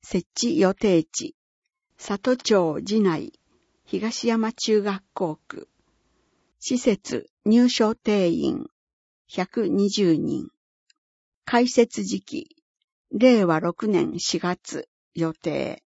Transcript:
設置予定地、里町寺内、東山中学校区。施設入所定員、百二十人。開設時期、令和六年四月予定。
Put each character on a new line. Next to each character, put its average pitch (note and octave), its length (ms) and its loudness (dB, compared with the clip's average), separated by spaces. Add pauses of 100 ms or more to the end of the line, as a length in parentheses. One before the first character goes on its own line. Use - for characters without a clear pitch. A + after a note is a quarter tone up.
設 - 340 -6
置 A3 240 0
予 F#3+ 140 4
定 F#3 320 2
地、 - 300 -10 (640)
里 A#3 380 -2
町 F3 460 2
寺 G#3+ 200 0
内、 E3 380 -2 (460)
東 A3 420 -4
山 A3+ 240 0
中 G#3+ 300 0
学 G3 220 -4 (100)
校 D#3+ 340 -6
区。 - 220 -16 (880)
施 - 180 -4
設 - 520 -2 (160)
入 A#3+ 240 6
所 A3+ 260 0
定 G3+ 340 0
員、 D#3 380 -2 (600)
百 F#3+ 420 -4
二 G3 200 2
十 F#3+ 260 2
人。 - 340 -4 (960)
開 A#3+ 220 2
設 A#3 360 0
時 F#3+ 180 -6
期、 - 340 -14 (560)
令 A3+ 340 4
和 D#3+ 140 2
六 F3 280 -4
年 F3+ 320 -2
四 - 200 -4
月 - 500 -8 (240)
予 E3 200 -4
定。 C#3 600 -6